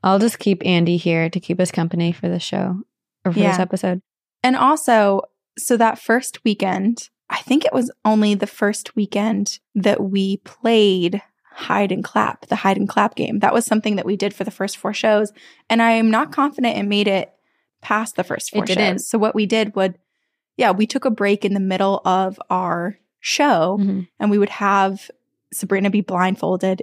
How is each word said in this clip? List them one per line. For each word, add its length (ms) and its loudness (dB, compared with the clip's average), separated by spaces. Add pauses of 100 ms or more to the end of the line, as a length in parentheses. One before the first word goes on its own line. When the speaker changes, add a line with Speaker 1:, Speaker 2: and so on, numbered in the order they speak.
Speaker 1:
I'll 160 4
just 200 2
keep 260 0
Andy 320 4
here 340 0
to 100 -4
keep 200 -4
us 100 0
company 420 -2
for 160 -6
the 120 -2
show 400 -4 (440)
or 80 0
for 60 0
this 180 2
Speaker 2:
Yeah. 60 0
Speaker 1:
episode. 400 -2 (400)
Speaker 2:
And 140 2
also, 640 2 (360)
so 180 0
that 220 2
first 460 -2
weekend, 640 -2 (220)
I 80 -4
think 260 0
it 80 0
was 180 -2 (140)
only 300 4
the 120 -2
first 480 -4
weekend 640 -2 (160)
that 280 0
we 360 -2
played 840 0 (340)
hide 360 -2
and 120 -4
clap, 420 -4
the 100 -2
hide 200 0
and 120 -2
clap 260 0
game. 240 -4
That 160 2
was 100 0
something 320 -2
that 80 -4
we 120 -2
did 180 -4
for 100 -8
the 60 -6
first 260 -6
four 160 -6
shows. 400 0 (380)
And 100 2
I 120 4
am 180 2
not 220 0
confident 440 -2
it 60 -4
made 260 0
it 240 -2 (480)
past 360 -4
the 80 -2
first 280 -8
Speaker 1:
It 40 -6
Speaker 2:
four 100 0
Speaker 1:
didn't. 300 0
Speaker 2:
shows. 120 -8
So 100 -2
what 160 0
we 120 0
did 300 0
would, 200 -2 (600)
yeah, 160 2
we 140 2
took 180 -4
a 60 2
break 340 0
in 100 0
the 60 0
middle 440 0
of 340 0 (120)
our 480 -2 (220)
show 600 2
Speaker 1:
Mm-hmm. 200 0 (200)
Speaker 2:
and 100 2
we 60 4
would 140 2
have 600 0 (420)
Sabrina 360 -2
be 140 2
blindfolded 800 -2